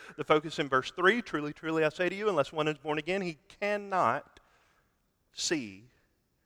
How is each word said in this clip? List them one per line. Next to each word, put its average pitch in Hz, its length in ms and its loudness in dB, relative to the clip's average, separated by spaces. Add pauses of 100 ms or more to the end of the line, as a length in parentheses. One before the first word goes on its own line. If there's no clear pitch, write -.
(140)
the 151 80 -8
focus 156 360 2
in 147 100 -2
verse 127 220 2
three, 196 300 4
"Truly, 147 300 -4
truly, 160 320 -2
I 156 60 4
say 175 180 -2
to 185 80 -2
you, 214 140 0
unless 151 240 2
one 156 160 0
is 151 80 -2
born 156 220 -2
again, 180 220 -2
he 170 160 -6 (220)
cannot 196 800 0 (920)
see 113 560 -6 (560)